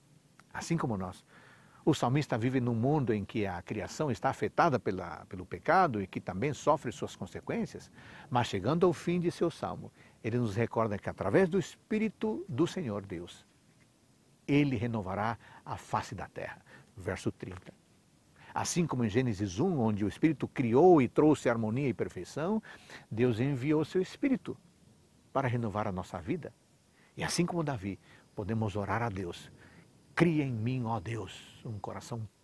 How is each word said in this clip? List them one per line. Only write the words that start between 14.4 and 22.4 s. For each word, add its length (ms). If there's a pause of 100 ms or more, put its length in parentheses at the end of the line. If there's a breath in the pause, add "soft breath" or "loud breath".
ele 280
renovará 640 (260 loud breath)
a 120
face 360
da 140
terra. 340 (340 loud breath)
Verso 360
trinta. 420 (800 loud breath)
Assim 320
como 200
em 40
Gênesis 500
um, 200
onde 240
o 40
Espírito 400
criou 540
e 60
trouxe 420
harmonia 380
e 60
perfeição, 680 (480 loud breath)